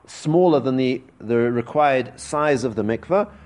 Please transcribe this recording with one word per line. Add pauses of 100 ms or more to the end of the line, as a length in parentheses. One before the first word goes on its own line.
smaller
than
the, (180)
the
required
size
of
the
mikveh. (160)